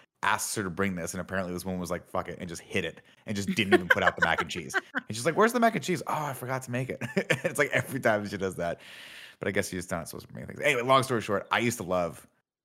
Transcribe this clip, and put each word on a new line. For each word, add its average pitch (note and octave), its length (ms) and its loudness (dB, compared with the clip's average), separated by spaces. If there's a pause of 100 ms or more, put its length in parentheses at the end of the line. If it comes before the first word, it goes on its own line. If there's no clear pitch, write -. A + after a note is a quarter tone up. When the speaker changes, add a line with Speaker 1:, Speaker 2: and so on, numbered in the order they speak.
(220)
Speaker 1:
asks G#2 340 2
her A2 80 -2
to F#2 60 -2
bring F#2 260 0
this, E2+ 180 -6
and F#2 80 -6
apparently F#2 320 -4
this F2+ 100 -6
woman F#2 160 -2
was E2+ 100 -4
like, F2 180 -6
"Fuck F2+ 200 -2
it," E2+ 120 -8
and F#2 80 -8
just E2 140 -10
hid F#2 220 -2
it, - 160 -8 (260)
and A2 100 -4
just G2 180 -2
didn't A2+ 200 4
even F3+ 160 4
put F#2+ 120 6
out - 140 4
the - 60 0
mac - 200 4
and - 80 -6
cheese. E2 260 -6
Speaker 2:
<laughs> - 320 -6
Speaker 1:
And A2 80 -4
she's A#2+ 100 -6
like, E3 100 2
"Where's A3+ 180 6
the B3 60 2
mac A3+ 160 4
and C#3 80 -2
cheese?" F3+ 240 0
"Oh, - 60 -2
I D3 200 -2
forgot C3 300 -4
to B2 80 -10
make B2+ 180 -2
it." - 100 -6 (160)
<laughs> - 280 2
It's D#3 140 0
like C#3+ 140 4
every B2+ 280 -2
time G#2+ 280 4
she G2 100 -4
does F#2+ 180 -2
that. E2+ 240 -2 (600)
But - 80 -2
I G2+ 40 -2
guess G2 180 0
she's F2+ 200 -6
not E2+ 180 -4
supposed - 200 -12
to - 60 -20
bring - 120 -10
things. - 160 -12
Anyway, C3+ 200 2
long C3 220 6
story A#2 180 0
short, G2 300 0
I G#2 80 4
used A#2 180 0
to F#2+ 60 -6
love F2 420 -2 (380)